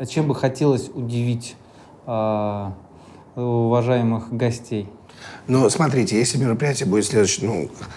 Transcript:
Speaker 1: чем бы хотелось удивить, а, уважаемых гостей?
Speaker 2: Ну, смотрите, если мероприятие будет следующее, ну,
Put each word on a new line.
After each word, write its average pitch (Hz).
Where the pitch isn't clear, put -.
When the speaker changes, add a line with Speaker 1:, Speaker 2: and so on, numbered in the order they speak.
Speaker 1:
чем 156
бы 131
хотелось 135
удивить, 120
а, 104
уважаемых 117
гостей? 117
Speaker 2:
Ну, 127
смотрите, 127
если 120
мероприятие 127
будет 101
следующее, 101
ну, 85